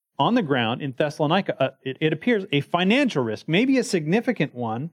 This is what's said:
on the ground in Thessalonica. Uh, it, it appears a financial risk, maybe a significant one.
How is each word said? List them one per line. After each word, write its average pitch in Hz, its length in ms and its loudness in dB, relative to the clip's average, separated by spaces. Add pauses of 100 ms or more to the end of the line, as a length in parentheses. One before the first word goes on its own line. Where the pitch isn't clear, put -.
(180)
on 175 160 2
the 247 80 2
ground 127 400 0
in 135 140 -6
Thessalonica. 156 640 0
Uh, 131 80 2 (120)
it, 131 180 -6
it 156 120 2
appears 190 400 0
a 143 80 4
financial 185 640 0
risk, 107 260 -4
maybe 254 300 2
a 226 60 0
significant 175 720 -2
one. 120 380 -6